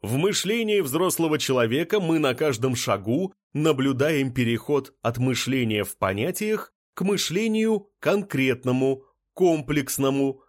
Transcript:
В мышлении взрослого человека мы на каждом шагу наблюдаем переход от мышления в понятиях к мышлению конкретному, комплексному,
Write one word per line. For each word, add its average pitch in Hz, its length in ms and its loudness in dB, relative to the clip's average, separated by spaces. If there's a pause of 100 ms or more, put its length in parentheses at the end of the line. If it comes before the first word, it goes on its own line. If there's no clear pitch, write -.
В 107 160 -4
мышлении 208 640 0
взрослого 160 580 0
человека 135 600 0
мы 160 180 2
на 135 140 2
каждом 127 420 0
шагу 120 580 -2 (200)
наблюдаем 139 800 2
переход 127 680 0
от 117 160 -2
мышления 120 680 0
в - 120 -12
понятиях 180 760 -2 (200)
к - 80 -8
мышлению 214 880 0 (100)
конкретному, 131 1040 0 (280)
комплексному, 139 1160 0